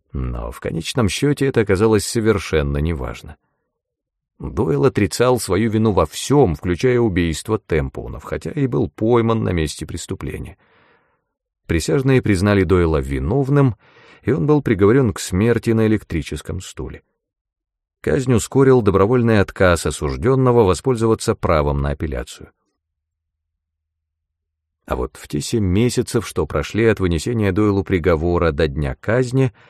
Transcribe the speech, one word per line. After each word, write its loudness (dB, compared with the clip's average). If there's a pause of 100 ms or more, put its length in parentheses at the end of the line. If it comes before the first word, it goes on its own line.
(140)
Но -6
в -16
конечном -2
счёте -2
это 0
оказалось 2
совершенно 0
неважно. -6 (1040)
Дойл -2
отрицал 2
свою 0
вину 2
во 2
всём, 2
включая 0
убийство -2
Темпунов, -6
хотя -8
и -2
был -2
пойман 2
на -2
месте -4
преступления. -10 (1080)
Присяжные 2
признали 2
Дойла 2
виновным, 0 (460)
и -2
он 0
был 2
приговорён 2
к -6
смерти 0
на 2
электрическом -4
стуле. -14 (1000)
Казнь 0
ускорил 4
добровольный 2
отказ 2
осуждённого 2
воспользоваться 0
правом 0
на -2
апелляцию. -8 (2250)
А -6
вот -8
в -20
те -6
семь -2
месяцев, 0
что -4
прошли -2
от 2
вынесения -2
Дойлу 2
приговора 0
до 0
дня -4
казни, 0 (180)